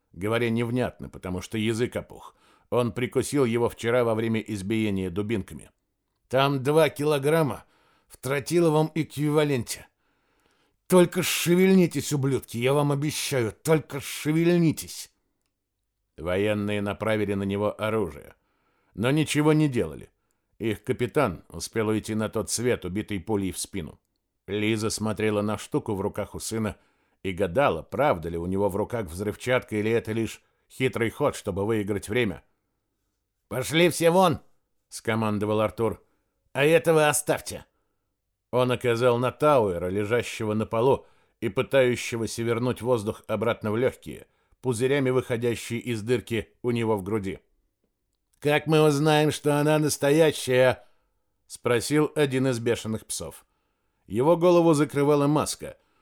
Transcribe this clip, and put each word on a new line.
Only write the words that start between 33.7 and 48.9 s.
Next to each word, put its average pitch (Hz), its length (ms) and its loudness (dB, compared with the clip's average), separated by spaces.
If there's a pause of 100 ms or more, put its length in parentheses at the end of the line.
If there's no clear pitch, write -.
все 165 200 2
вон!» 175 300 4 (500)
скомандовал 107 720 -2
Артур. 107 420 -2 (500)
«А 135 120 2
этого 160 440 4
оставьте!» - 560 -2 (880)
Он 123 200 2
указал 120 480 2
на 123 120 0
Тауэра, 104 580 2
лежащего 107 640 -2
на 107 120 -2
полу 117 400 0 (360)
и 113 80 -2
пытающегося 117 920 0
вернуть 117 380 -2
воздух 110 460 -4
обратно 107 440 -2
в 107 60 -2
лёгкие, 113 500 -4 (340)
пузырями 127 500 0
выходящие 120 680 -2
из 113 220 -6
дырки 113 480 -4 (120)
у 123 100 -4
него 113 260 0
в 95 60 -8
груди. 95 360 -6 (1000)
«Как 147 280 0
мы 156 140 6
узнаем, 151 500 4